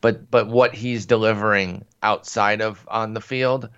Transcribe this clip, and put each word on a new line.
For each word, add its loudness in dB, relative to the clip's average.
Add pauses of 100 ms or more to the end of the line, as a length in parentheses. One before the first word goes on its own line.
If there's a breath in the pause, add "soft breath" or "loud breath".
But, 0
but 4
what 2
he's -6
delivering 0 (180)
outside 0
of -6
on -6
the -8
field -4